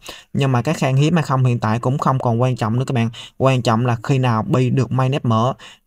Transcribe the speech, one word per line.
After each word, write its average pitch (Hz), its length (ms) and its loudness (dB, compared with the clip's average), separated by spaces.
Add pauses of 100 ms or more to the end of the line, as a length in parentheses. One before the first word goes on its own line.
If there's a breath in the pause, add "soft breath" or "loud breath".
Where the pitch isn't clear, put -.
(320 loud breath)
Nhưng 135 180 0
mà 120 100 2
cái 151 120 0
khan 135 220 0
hiếm 151 200 2
hay 151 80 2
không 131 220 0
hiện 120 140 2
tại 113 200 0
cũng 135 180 -2
không 131 220 0
còn 117 220 0
quan 127 140 0
trọng 113 220 -2
nữa 131 100 0
các 135 60 -4
bạn. 117 160 0 (280 loud breath)
Quan 131 240 2
trọng 117 240 2
là 117 180 0
khi 139 160 0
nào 117 280 0
Bi 127 220 2
được 127 220 0
mainnet 131 340 0
mở. 117 280 0 (340 loud breath)